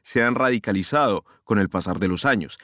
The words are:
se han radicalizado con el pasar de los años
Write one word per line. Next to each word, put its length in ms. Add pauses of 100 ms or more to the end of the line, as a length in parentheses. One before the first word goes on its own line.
se 200
han 120
radicalizado 880 (180)
con 160
el 80
pasar 320
de 80
los 160
años 400